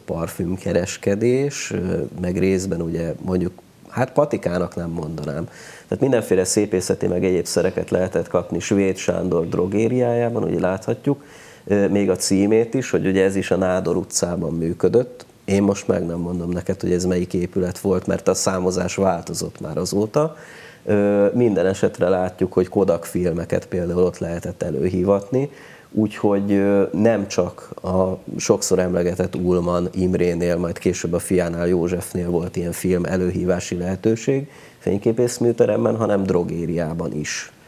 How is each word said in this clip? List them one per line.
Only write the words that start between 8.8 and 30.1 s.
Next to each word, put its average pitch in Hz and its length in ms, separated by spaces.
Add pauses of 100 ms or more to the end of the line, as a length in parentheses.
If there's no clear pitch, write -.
Sándor 87 500
drogériájában, 117 960
ugye, 87 160
láthatjuk, 98 640 (420)
ö, 101 220
még 101 220
a 92 60
címét 104 580
is, 131 160
hogy, 85 180
ugye, 95 160
ez 98 120
is 92 160
a 90 60
Nádor 92 380
utcában 87 580
működött. 87 720 (200)
Én 98 180
most 98 240
meg 92 180
nem 85 140
mondom 87 300
neked, 90 320
hogy 90 100
ez 90 140
melyik 90 280
épület 90 460
volt, 92 280
mert 92 200
a 95 60
számozás 92 640
változott 85 640
már - 180
azóta. 110 580 (500)
Ö, 101 480
minden 107 320
esetre 95 440
látjuk, 92 440
hogy 92 140
Kodak 92 380
filmeket 87 600
például 90 380
ott 90 140
lehetett 87 460
előhívatni, 92 840 (420)
úgyhogy, 104 600
ö, 101 400
nem 101 360
csak - 420 (140)
a 92 340 (200)
sokszor 95 420
emlegetett 90 560
Ullmann 90 580
Imrénél, 87 640